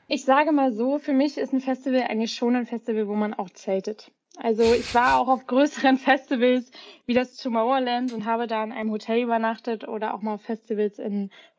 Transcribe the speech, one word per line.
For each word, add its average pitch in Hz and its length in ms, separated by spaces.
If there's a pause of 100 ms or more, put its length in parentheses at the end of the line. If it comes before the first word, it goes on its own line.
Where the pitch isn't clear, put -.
Ich - 180
sage 294 280
mal 269 200
so, 254 260
für 285 140
mich 277 260
ist 262 140
ein 262 80
Festival 262 480
eigentlich 220 260
schon 240 220
ein 240 100
Festival, 220 420
wo 208 60
man 214 200
auch 190 160
zeltet. 196 600 (280)
Also 226 240 (100)
ich 240 220
war 254 240
auch 254 100
auf 254 180
größeren 269 520
<laughs> - 0
Festivals 254 720 (340)
wie 247 100
das 247 220
Tomorrowland 247 800
und 208 100
habe 226 220
da 220 180
in 220 80
einem 220 180
Hotel 226 320
übernachtet 226 640
oder 214 280
auch 190 80
mal 214 120
auf 202 80
Festivals 208 560
in 202 320 (280)